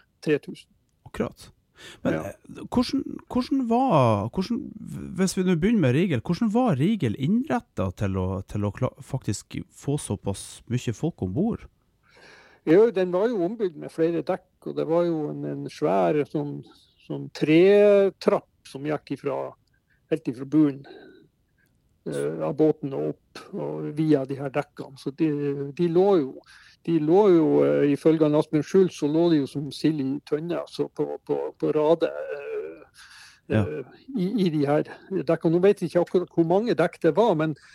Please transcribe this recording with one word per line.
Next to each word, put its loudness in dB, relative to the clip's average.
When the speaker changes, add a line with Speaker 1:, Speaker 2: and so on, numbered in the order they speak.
Speaker 1:
tre 0
tusen. -14
Speaker 2:
Akkurat. -10
Men, -2
Speaker 1:
Ja. -4
Speaker 2:
eh, -16
hvordan, -2
hvordan -2
var, 2
hvordan, -4
hvis 0
vi 0
nå 4
begynner 2
med 4
Rigel, 0
hvordan -2
var 2
Rigel 0
innrettet -2
til -2
å, -2
til -6
å -2
kla-, -4
faktisk -8
få -6
såpass -8
mye -4
folk -6
ombord? -4
Speaker 1:
Jo, 6
den -2
var 2
jo -2
ombygd -4
med -14
flere 0
dekk, -8
og -8
det -2
var 2
jo -2
en, -8
en -8
svær 2
sånn, -6
sånn -10
tretrapp 4
som -12
gikk -6
ifra, -6
helt -4
ifra -8
bunnen, 2
eh, -6
av -4
båten 2
og -4
opp, -20
og -8
via 2
de -8
her -8
dekkene. -8
Så -8
de, -2
de -2
lå 4
jo, -2
de 0
lå 4
jo, 6
eh, 4
ifølge 4
han 4
Asbjørn 0
Schultz, 2
så 0
lå 2
de 4
jo -2
som -8
sild -2
i -2
tønne, -4
altså -6
på, -6
på, -4
på -4
rade, 2
eh, -10
Speaker 2:
Ja. 2
Speaker 1:
eh, -6
i, -2
i 2
de 0
her 2
dekkene. 0
Nå 2
vet 4
jeg -4
ikke 2
akkurat 0
hvor 0
mange 2
dekk 0
det 2
var, 4
men, 0